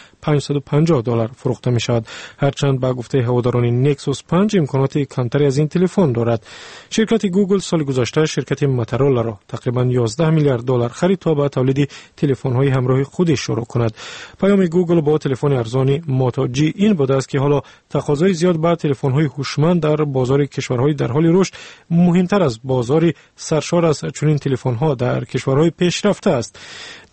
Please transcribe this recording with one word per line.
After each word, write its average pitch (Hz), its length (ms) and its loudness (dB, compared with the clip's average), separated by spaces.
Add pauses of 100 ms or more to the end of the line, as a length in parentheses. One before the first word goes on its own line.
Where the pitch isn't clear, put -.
(220)
پنجصد 147 340 0
و 139 40 -2
پنجاه 151 420 2
دلار 117 340 -2
فروخته - 340 -4
می‌شود، 117 360 0 (320)
هرچند 139 420 0
به 131 120 0
گفته 127 300 -2
هواداران 120 640 0
نکسوس 139 420 -2
پنج 202 280 2
امکانات 135 420 0
کمتری 139 480 0
از 135 120 2
این 151 100 2
تلفن 175 440 0
دارد. 113 340 0 (440)
شرکت 220 360 0
گوگل 196 320 2
سال 170 240 -2
گذشته 135 440 0
شرکت 139 360 -4
ماتورولا 127 580 0
را 110 180 -4 (100)
تقریباً 123 360 -4
یازده 123 460 0
میلیارد 143 340 2
دلار 123 240 0
خرید 180 300 0
تا 165 160 0
به 143 140 0
تولید 135 420 0 (260)
تلفن‌های 135 520 0
همراه 131 360 0
خودش 160 360 0
شروع 120 240 -4
کند. 117 300 -2 (460)
پیام 196 260 4
گوگل 170 340 2
با 151 180 2
تلفن 143 340 -2
ارزان 131 540 0
ماتا 131 400 0
جی 139 300 0
این 208 180 2
بوده 135 200 2
است 135 140 -2
که 143 100 -2
حالا 143 220 2 (300)
تقاضای 151 440 0
زیاد 165 260 0
به 170 160 2
تلفن‌های 143 480 0
هوشمند 147 580 0
در 151 140 2
بازار 139 500 0
کشورهای 131 480 -2
در 135 180 -4
حال 160 140 2
رشد 175 260 2 (380)
مهمتر 180 520 2
از 120 220 0
بازار 131 480 0 (240)
سرشار 165 480 -2
از 156 140 0 (160)
چنین 147 220 0
تلفن‌ها 135 580 -2
در 127 300 -2
کشورهای 139 460 0
پیشرفته 180 600 0
است. 127 280 -4 (540)